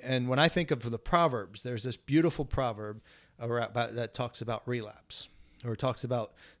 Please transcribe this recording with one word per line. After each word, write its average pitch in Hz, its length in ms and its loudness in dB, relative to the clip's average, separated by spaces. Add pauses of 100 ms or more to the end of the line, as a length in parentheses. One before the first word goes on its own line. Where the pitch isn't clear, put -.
and 127 260 0
when 127 100 4
I 156 100 8
think 165 220 0
of 120 180 0
the 117 100 -4
Proverbs, 123 640 2
there's 123 200 -4
this 123 140 -4
beautiful 156 480 2
proverb 107 560 -2 (400)
around, 117 300 0
about, 117 240 0
that 117 180 -2
talks - 300 -6
about 113 260 -4
relapse, - 600 -6 (340)
or 117 100 -2
talks 127 300 -2
about 120 300 -2 (260)